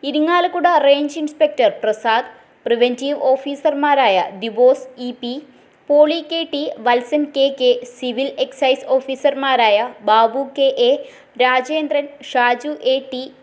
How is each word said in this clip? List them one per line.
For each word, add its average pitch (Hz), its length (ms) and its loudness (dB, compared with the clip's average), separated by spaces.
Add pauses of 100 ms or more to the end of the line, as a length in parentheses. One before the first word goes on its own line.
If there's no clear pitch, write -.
ഇരിങ്ങാലക്കുട 349 600 0 (180)
റേഞ്ച് 285 340 2
ഇൻസ്പെക്ടർ 302 500 0 (120)
പ്രസാദ്, 220 500 -2 (340)
പ്രിവന്റീവ് 247 540 0 (100)
ഓഫീസർമാരായ 277 840 0 (260)
ദിബോസ് 240 460 2 (180)
ഇ 247 40 -6 (100)
പി, 240 120 -8 (560)
പോളി 302 300 4 (140)
കെ 330 100 -4 (100)
ടി, 285 120 -4 (220)
വത്സൻ 247 360 0 (140)
കെ 269 100 2 (140)
കെ, 247 100 4 (240)
സിവിൽ 254 340 -6 (180)
എക്സൈസ് 269 380 -2 (120)
ഓഫീസർമാരായ 262 840 0 (320)
ബാബു 226 340 2 (140)
കെ 269 100 2 (220)
എ, - 20 4 (520)
രാജേന്ദ്രൻ, 285 600 -2 (260)
ഷാജു 247 420 0 (200)
എ 277 40 -2 (140)
ടി 254 120 -10 (180)